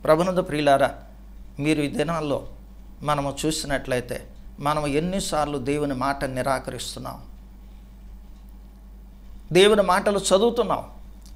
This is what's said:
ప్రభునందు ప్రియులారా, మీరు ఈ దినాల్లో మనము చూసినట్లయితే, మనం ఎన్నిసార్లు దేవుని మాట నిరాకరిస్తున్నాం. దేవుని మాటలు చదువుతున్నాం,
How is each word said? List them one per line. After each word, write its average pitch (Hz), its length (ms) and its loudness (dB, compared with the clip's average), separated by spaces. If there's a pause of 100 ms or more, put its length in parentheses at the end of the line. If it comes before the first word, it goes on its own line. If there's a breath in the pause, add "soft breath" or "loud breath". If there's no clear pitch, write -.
ప్రభునందు 175 400 4
ప్రియులారా, 143 520 4 (680)
మీరు 147 220 2
ఈ 143 60 0
దినాల్లో 151 600 -2 (540)
మనము 143 340 0 (100)
చూసినట్లయితే, 131 800 -2 (340)
మనం 147 260 0
ఎన్నిసార్లు 151 720 0
దేవుని 143 360 0
మాట 139 300 -2
నిరాకరిస్తున్నాం. 127 1000 -4 (2250)
దేవుని 202 300 8
మాటలు 196 360 4
చదువుతున్నాం, 196 680 4 (500)